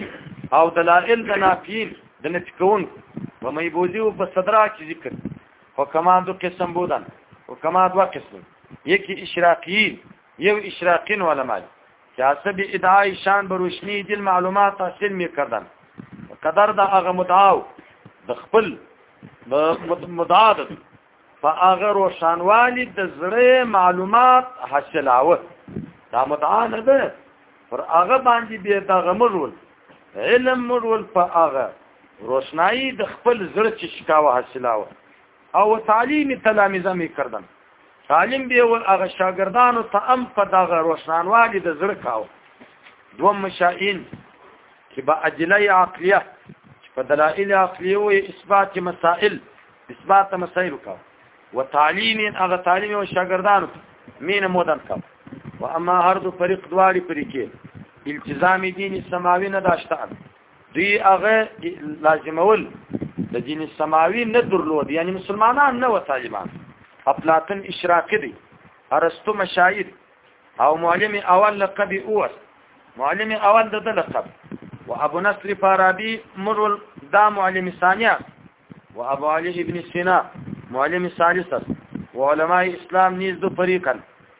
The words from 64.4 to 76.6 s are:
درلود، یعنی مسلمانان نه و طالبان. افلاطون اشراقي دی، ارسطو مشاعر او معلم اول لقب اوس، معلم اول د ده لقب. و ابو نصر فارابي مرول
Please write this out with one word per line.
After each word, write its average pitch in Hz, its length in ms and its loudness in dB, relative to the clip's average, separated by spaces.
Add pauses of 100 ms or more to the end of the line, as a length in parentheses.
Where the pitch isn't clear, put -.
درلود، 156 500 -2
یعنی 165 200 -2
مسلمانان 233 720 0
نه 262 60 0
و 214 120 2
طالبان. 117 500 -6 (580)
افلاطون 160 580 0
اشراقي 175 540 0
دی، 123 160 -8 (580)
ارسطو 160 400 0
مشاعر 185 520 0 (760)
او 147 160 4
معلم 180 380 0 (140)
اول 202 320 4
لقب 196 320 -2 (140)
اوس، 139 240 -2 (640)
معلم 180 360 -4
اول 214 360 4
د 214 160 -6
ده 226 80 -4
لقب. 160 320 -4 (640)
و 110 40 -8
ابو 151 280 -4
نصر 196 340 -4
فارابي 190 680 0 (160)
مرول 208 440 -2 (320)